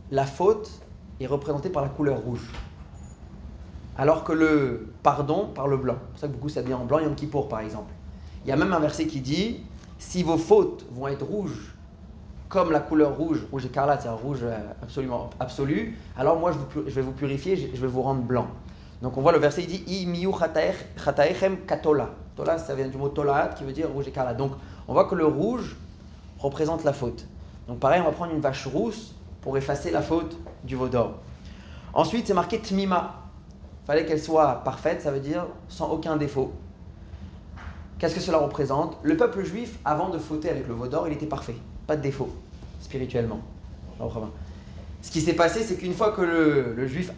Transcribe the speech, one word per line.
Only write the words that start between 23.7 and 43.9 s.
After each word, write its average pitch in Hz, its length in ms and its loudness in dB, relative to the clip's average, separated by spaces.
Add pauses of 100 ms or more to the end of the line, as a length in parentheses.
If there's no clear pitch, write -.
dire 151 160 -2
rouge 139 180 -4
écarlate. 127 300 -2
Donc 135 140 0 (360)
on 120 60 -2
voit 175 120 8
que 190 100 -2
le 165 100 4
rouge 160 500 2 (600)
représente 156 460 0
la 143 100 4
faute. - 320 -4 (420)
Donc 123 120 -8
pareil, 147 200 6
on 175 60 4
va 151 60 4
prendre 170 200 -4
une 156 80 0
vache 135 280 0
rousse 196 480 -2 (260)
pour 135 160 -2
effacer 143 320 -2
la - 140 2
faute 165 340 0 (260)
du 127 120 -6
veau 127 120 0
d'or. 113 280 2 (800)
Ensuite, 175 320 4
c'est 196 80 6
marqué 180 240 2
tmima. 190 640 0 (640)
Fallait 151 180 4
qu'elle 156 160 2
soit 156 420 4
parfaite, 156 380 0
ça 151 80 -2
veut 139 100 0
dire 160 280 -2 (200)
sans - 220 -4
aucun 156 260 0
défaut. 139 380 0 (1400)
Qu'est-ce 165 160 2
que 185 80 -2
cela 175 160 4
représente ? 143 640 0
Le 156 160 4
peuple 196 260 4
juif, 202 400 -6
avant 156 260 2
de 165 100 -2
fauter 156 320 -2
avec 131 160 -4
le 117 80 -4
veau 123 120 -4
d'or, 160 200 -2
il 151 60 -2
était 147 120 -4
parfait. 127 300 -6 (320)
Pas 151 80 2
de 143 80 -2
défaut, 135 260 -2 (520)
spirituellement. 123 580 -2 (1600)